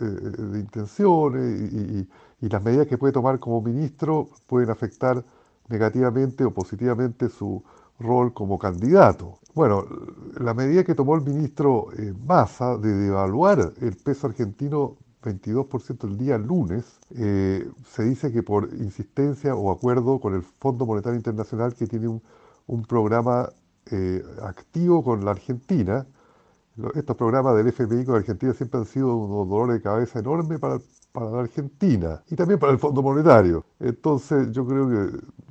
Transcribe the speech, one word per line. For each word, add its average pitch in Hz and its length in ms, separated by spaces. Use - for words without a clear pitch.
eh, 101 420
de 104 160
intenciones 123 1120
y, 117 40
y, 101 320
y 113 80
las 101 120
medidas 123 240
que 127 120
puede 135 160
tomar 131 260
como 117 220
ministro 147 680
pueden 123 240
afectar 123 560
negativamente 120 720
o - 100
positivamente 117 760
su 101 340
rol 120 340
como 98 240
candidato. 98 840
Bueno, 107 320
la 117 140
medida 139 300
que 175 120
tomó 143 200
el 160 60
ministro, 143 680
eh, 104 160
Massa 123 520
de 104 180
devaluar 98 840
el 107 160
peso 139 300
argentino 131 720
veintidós 110 440
por 135 160
ciento 120 260
el 101 100
día 127 200
lunes, 113 480
eh, 98 600
se - 180
dice 127 280
que 117 100
por 104 340
insistencia 135 800
o 101 160
acuerdo 123 520
con 101 120
el 92 100
Fondo 131 420
Monetario 110 320
Internacional, 113 580
que - 120
tiene 113 200
un, 113 140
un 120 160
programa, 117 640
eh, 92 320
activo 165 600
con 113 220
la 101 60
Argentina. 123 760
Lo-, 98 160
estos 147 240
programas 123 400
del 110 100
F 123 160
M 117 160
I 127 60
con 127 100
Argentina 110 380
siempre 127 260
han 110 60
sido 135 280
unos 104 360
dolores 117 260
de 107 60
cabeza 113 380
enorme 156 380
para, 131 220
para 113 200
la 120 100
Argentina 120 880
y 160 80
también 180 220
para 139 120
el 127 80
Fondo 139 220
Monetario. 131 640
Entonces, 139 760
yo 127 120
creo 135 220
que 107 320